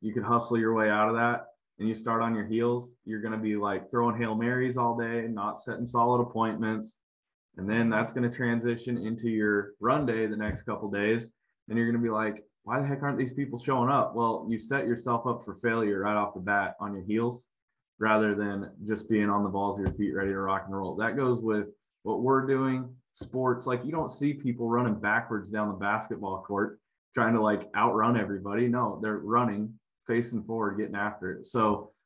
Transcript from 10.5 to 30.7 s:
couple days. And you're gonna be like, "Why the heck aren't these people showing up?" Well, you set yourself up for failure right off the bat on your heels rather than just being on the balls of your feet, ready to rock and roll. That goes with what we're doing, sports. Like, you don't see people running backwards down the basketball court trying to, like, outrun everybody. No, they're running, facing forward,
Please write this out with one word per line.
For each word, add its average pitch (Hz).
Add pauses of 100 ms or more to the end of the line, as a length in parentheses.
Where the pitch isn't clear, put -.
couple 104
days. 107 (360)
And 110
you're 117
gonna 117
be 117
like, 107 (180)
"Why 123
the 139
heck 139
aren't 139
these 123
people 123
showing 127
up?" 127
Well, 110
you 113
set 135
yourself 120
up 120
for 98
failure 110
right 104
off 104
the 95
bat 98
on 101
your 92
heels 117 (520)
rather 107
than 101 (160)
just 107
being 104
on 101
the 101
balls 98
of 95
your 92
feet, 98
ready 98
to 95
rock 95
and 98
roll. 92
That 113
goes 127
with 107 (340)
what 107
we're 131
doing, 131 (160)
sports. 127
Like, 123
you 147
don't 160
see 143
people 117
running 117
backwards 104
down 107
the 95
basketball 101
court 101 (340)
trying 117
to, 113
like, 104
outrun 113
everybody. 101
No, 120
they're 107
running, 110 (260)
facing 120
forward, 104